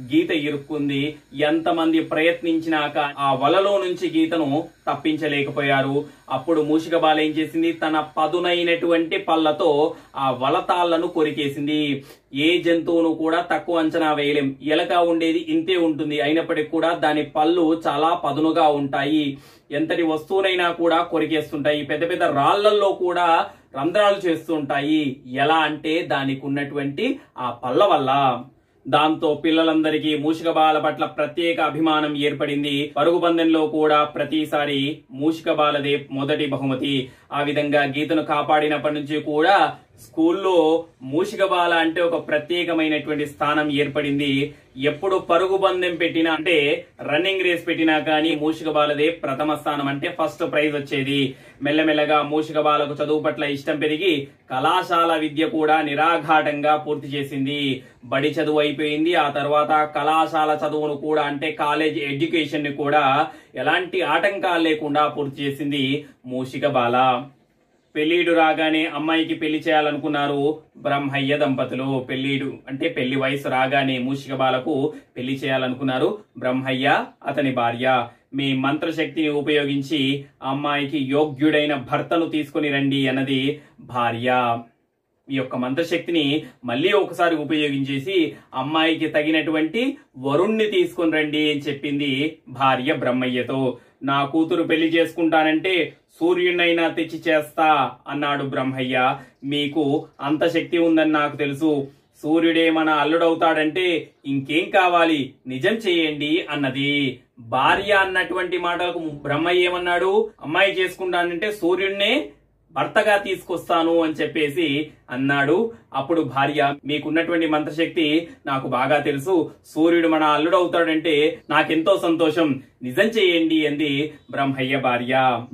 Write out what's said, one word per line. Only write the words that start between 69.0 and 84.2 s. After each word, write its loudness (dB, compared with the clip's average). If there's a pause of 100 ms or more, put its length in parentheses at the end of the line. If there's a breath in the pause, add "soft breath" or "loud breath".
పెళ్లి -4
చేయాలనుకున్నారు 0 (160)
బ్రహ్మయ్య -2
దంపతులు. -2
పెళ్ళీడు -4 (140)
అంటే -4
పెళ్లి -2
వయసు -4
రాగానే 0
మూషిక -6
బాలకు 0 (220 loud breath)
పెళ్లి -6
చేయాలనుకున్నారు -2 (200)
బ్రహ్మయ్య, 0 (220)
అతని -2
భార్య. 0 (260 loud breath)
"మీ -2
మంత్రశక్తిని -2
ఉపయోగించి -2 (180)
అమ్మాయికి -4
యోగ్యుడైన 0
భర్తను -2
తీసుకొని -4
రండి" 0
అన్నది -2 (200 loud breath)
భార్య. 0 (720)